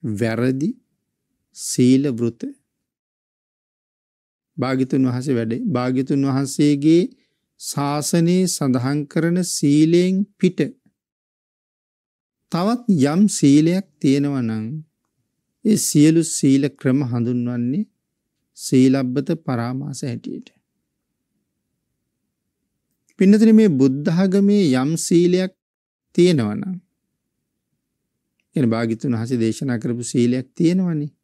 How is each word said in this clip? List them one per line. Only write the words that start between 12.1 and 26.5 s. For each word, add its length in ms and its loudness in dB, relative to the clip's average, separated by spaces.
තවත් 320 -2
යම් 240 2
සීලයක් 580 2
තියෙනවා 460 0
නම් 240 -4
ඒ 120 2
සියලු 480 4
සීල 460 0
ක්‍රම 320 -2
හඳුන්වන්නේ 840 -4
සීලබ්බත 720 0
පරාමාස 600 -8
හැටියට. 460 -12
පින්නතුනි, 340 6
මේ 160 6
බුද්ධ 420 0
ආගමේ 580 2
යම් 280 0
සීලයක් 560 0
තියෙනවා 400 2